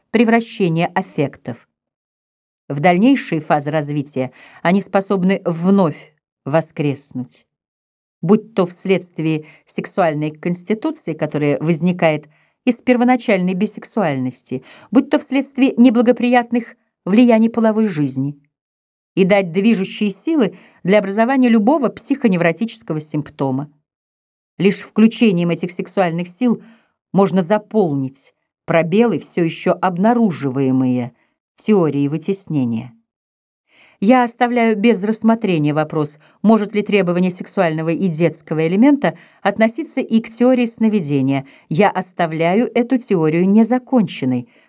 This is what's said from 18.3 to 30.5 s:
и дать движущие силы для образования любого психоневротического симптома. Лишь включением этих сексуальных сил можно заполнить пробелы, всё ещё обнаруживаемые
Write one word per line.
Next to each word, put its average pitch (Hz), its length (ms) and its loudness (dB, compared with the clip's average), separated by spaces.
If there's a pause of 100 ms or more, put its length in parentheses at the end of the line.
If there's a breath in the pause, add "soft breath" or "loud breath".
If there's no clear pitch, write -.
и 185 100 2
дать 190 280 0
движущие 196 580 0
силы 254 480 -2 (260 loud breath)
для 196 160 4
образования 226 500 2
любого 226 400 2
психоневротического 175 1120 -2
симптома. 147 720 -6 (840)
Лишь 190 220 2
включением 214 720 2
этих 170 200 -6
сексуальных 175 560 -4
сил 233 340 -2 (520 soft breath)
можно 185 280 2
заполнить 175 920 -2 (320)
пробелы, 165 540 2
всё - 240 -4
ещё 165 360 -2
обнаруживаемые 135 1300 0 (420)